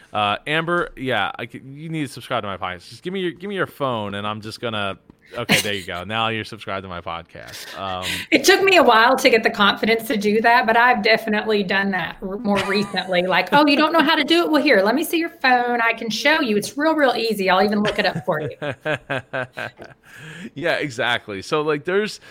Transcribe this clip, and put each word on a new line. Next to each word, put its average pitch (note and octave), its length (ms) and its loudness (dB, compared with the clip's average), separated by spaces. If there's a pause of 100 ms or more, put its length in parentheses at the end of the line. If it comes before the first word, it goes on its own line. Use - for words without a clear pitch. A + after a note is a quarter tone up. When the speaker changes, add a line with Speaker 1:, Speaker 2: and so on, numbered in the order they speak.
(140)
Speaker 1:
uh, G#2 240 0 (100)
Amber, E3 480 -2
yeah, A#2 420 -2
I A#2+ 80 -10
c-, A#2+ 180 -16
you C#3+ 260 -14
need D#3 180 -4
to - 40 -16
subscribe B2 300 -6
to G#2 60 -8
my F#2+ 100 -6
podcast. F2+ 320 -10
Just A#2 140 -20
give F3+ 100 -8
me G3 60 -6
your, F3+ 140 -4
give E3+ 160 -12
me G3+ 60 -8
your F3+ 120 -2
phone, A2 480 -6
and G2+ 100 -8
I'm G#2+ 160 -8
just G#2+ 180 -14
gonna, G#2 380 -4 (400)
okay, - 220 0
there G#2 160 -2
you F#2 100 -8
go. F2+ 200 -8
Now A2 240 -2
you're A2 140 -4
subscribed G2 420 -10
to F#2+ 40 -14
my F2 120 -10
podcast." E2+ 800 -14
Um, F#2 260 -6 (260)
Speaker 2:
It - 120 2
took F#4 200 6
me F#4+ 140 6
a D4 60 8
while A#3+ 340 6
to C4 120 2
get A3+ 140 4
the A3+ 80 0
confidence A3 560 0
to A#3 100 -2
do G#3 240 2
that, A#3 240 4
but A3 100 2
I've A#3 280 4
definitely G#3+ 580 2
done G3 300 0
that F3 320 -4
r-, G3 160 -8
more G3+ 180 0 (100)
recently. F#3 600 0
Like, F3+ 240 2
"Oh, C#4+ 160 6
you C#4+ 100 4
don't D#4 160 2
know E4 80 6
how D#4 140 2
to D4+ 80 2
do E4 200 4
it? E4 60 -2
Well, D4+ 140 4
here, B3 180 6
let G#3+ 140 2
me D#4 80 0
see D#4+ 160 -2
your E4 100 -2
phone. A#3+ 520 0
I A3+ 120 2
can A3+ 160 -8
show D4+ 320 2
you. G#3+ 160 0
It's - 220 -4
real, D#4 160 2
real C4+ 200 4
easy. G#3+ 360 -2
I'll F#3 100 6
even G#3 220 2
look G#3 160 -2
it G3+ 80 0
up E3 180 -4
for D#3 160 -2
you." D3 180 -8
Speaker 1:
<laughs> C#3 840 -6 (1080)
Yeah, D3+ 220 0
exactly. A#2 680 -4
So, D3+ 180 -2
like, D3+ 240 -2
there's, G3 340 -2 (120)